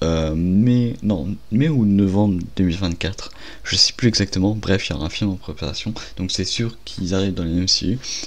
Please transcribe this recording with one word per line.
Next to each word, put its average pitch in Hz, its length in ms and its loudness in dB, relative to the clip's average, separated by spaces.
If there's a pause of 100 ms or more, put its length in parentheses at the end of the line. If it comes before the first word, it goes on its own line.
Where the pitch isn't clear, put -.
euh, 80 320 0
mai, 117 680 4
non, 98 340 0 (160)
mai 135 160 4
ou 127 180 4
novembre 98 560 4 (140)
deux 95 80 2
mille 87 120 2
vingt-quatre. 90 540 -4 (320)
Je - 140 -4
sais - 160 4
plus - 160 2
exactement. 101 460 2
Bref, 98 340 0
il - 40 -4
y 78 40 -2
aura 73 100 -4
un 85 40 -4
film 104 200 0
en 92 60 -2
préparation. 80 580 -6 (220)
Donc 92 160 -4
c'est 95 120 -2
sûr 113 400 -4
qu'ils 92 300 -4
arrivent 95 200 0
dans 85 100 -4
les 82 120 0
M 92 120 2
C - 180 0
U 123 120 0 (280)